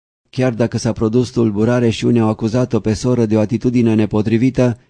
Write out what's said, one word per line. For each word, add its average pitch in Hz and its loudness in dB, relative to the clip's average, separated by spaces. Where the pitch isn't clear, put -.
Chiar 127 -2
dacă 113 -2
s-a 110 -2
produs 113 0
tulburare 113 0
și 107 -4
unii 120 2
au 110 2
acuzat-o 113 -2
pe 107 -2
soră 117 0
de 107 0
o 107 4
atitudine 113 0
nepotrivită, 110 0